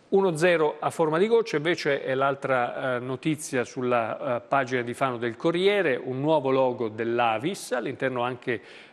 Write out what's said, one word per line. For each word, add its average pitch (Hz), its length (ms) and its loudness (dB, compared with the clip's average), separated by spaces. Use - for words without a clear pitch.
Uno 190 300 2
zero 160 420 4
a 143 120 -2
forma 160 260 0
di 180 80 4
goccia, 226 320 2
invece, 147 460 0
è 135 100 -2
l'altra, 131 800 0
eh, 120 40 -2
notizia 131 640 -4
sulla, 123 720 -2
eh, 117 100 -4
pagina 131 360 0
di 120 100 -6
Fano 127 240 0
del 117 180 -4
Corriere, 175 640 2
un 131 200 -6
nuovo 147 300 2
logo 123 380 2
dell'Avis, 117 840 -2
all'interno 135 500 -4
anche 123 400 -4